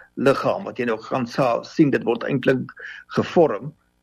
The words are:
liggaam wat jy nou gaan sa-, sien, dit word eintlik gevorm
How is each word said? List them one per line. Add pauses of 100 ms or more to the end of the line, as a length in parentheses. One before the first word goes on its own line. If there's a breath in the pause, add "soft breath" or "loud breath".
(160 loud breath)
liggaam
wat
jy
nou
gaan
sa-,
sien,
dit
word
eintlik (360 loud breath)
gevorm (300)